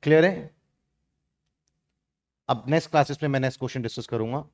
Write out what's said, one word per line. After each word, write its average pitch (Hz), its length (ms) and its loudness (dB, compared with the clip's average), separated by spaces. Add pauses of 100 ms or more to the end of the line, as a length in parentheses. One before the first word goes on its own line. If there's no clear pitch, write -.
क्लियर 156 220 6
है? - 300 -4 (1900)
अब 117 200 -2
नेक्स्ट 160 220 0
क्लासेस 143 320 2
में 147 60 0
मैं 139 100 0
नेक्स्ट 131 200 -4
क्वेश्चन 127 220 -6
डिस्कस 113 260 -8
करूंगा। 117 360 -4 (100)